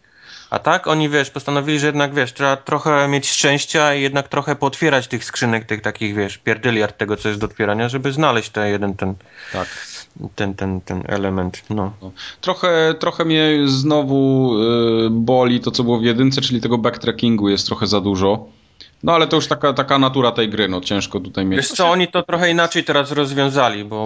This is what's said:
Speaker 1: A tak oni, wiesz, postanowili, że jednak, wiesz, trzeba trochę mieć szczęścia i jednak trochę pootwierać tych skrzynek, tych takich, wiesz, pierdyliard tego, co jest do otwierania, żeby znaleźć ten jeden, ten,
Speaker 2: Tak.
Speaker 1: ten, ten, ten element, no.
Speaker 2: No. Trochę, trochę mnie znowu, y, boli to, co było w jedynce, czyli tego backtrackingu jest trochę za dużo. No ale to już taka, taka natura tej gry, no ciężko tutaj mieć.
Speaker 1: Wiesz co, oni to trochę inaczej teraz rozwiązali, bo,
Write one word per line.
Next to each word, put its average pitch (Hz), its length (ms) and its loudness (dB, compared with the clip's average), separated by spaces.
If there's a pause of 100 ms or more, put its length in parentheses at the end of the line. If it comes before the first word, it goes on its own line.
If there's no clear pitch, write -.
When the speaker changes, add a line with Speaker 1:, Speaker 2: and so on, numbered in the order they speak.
(500)
Speaker 1:
A - 80 -4
tak 175 280 0
oni, 156 220 0
wiesz, 143 220 0
postanowili, 143 500 -2
że 147 60 0
jednak, 143 280 0
wiesz, 131 180 -2
trzeba 139 240 0
trochę 143 520 0
mieć 143 220 0
szczęścia 147 640 2
i 139 80 -2
jednak 139 260 -2
trochę 143 280 -2
pootwierać 139 520 0
tych 117 160 -6
skrzynek, 113 400 -2
tych 107 180 -4
takich, 104 340 -4
wiesz, 98 220 -4
pierdyliard 113 600 0
tego, 104 180 -2
co - 120 -4
jest 104 120 -4
do 107 60 -2
otwierania, 107 420 0
żeby 135 240 -4
znaleźć 135 380 0
ten 107 220 -2
jeden, 101 220 -2
ten, 95 200 -4 (380)
Speaker 2:
Tak. 92 160 -6 (680)
Speaker 1:
ten, 98 200 -4
ten, 95 260 -4
ten 92 280 -8
element, 95 640 -2
no. 104 220 -4 (100)
Speaker 2:
No. 95 100 -16 (280)
Trochę, 165 580 2
trochę 165 260 -2
mnie 156 260 4 (160)
znowu, 135 840 2 (540)
y, 113 40 2
boli 123 500 2
to, 117 100 -4
co 120 140 -2
było 117 140 2
w 113 40 -2
jedynce, 131 380 2
czyli 120 200 -2
tego 117 180 0
backtrackingu 113 720 0
jest 98 180 0
trochę 104 200 -2
za 101 140 2
dużo. 98 460 2 (560)
No 165 120 2
ale 160 120 4
to 160 100 0
już 139 100 0
taka, 143 260 0
taka 139 260 0
natura 131 340 2
tej 113 160 0
gry, 101 200 0
no 90 120 -2
ciężko 98 400 -4
tutaj 95 260 -4
mieć. 95 140 0
Speaker 1:
Wiesz 139 80 -2
co, 170 220 0
oni 180 180 2
to 180 140 -2
trochę 170 280 0
inaczej 170 340 0
teraz 143 280 0
rozwiązali, 135 720 0
bo, 107 220 -8